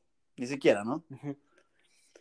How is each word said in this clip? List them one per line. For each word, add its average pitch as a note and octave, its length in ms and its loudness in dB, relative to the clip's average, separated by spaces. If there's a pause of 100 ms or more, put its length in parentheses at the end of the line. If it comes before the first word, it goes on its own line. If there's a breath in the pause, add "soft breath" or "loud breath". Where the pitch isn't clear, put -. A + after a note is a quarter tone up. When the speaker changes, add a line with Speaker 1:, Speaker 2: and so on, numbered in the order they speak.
(360)
Speaker 1:
ni B2 120 -6
siquiera, C3 360 4
¿no?" C#3 280 -4
Speaker 2:
Ujú. C#3 260 -10 (840)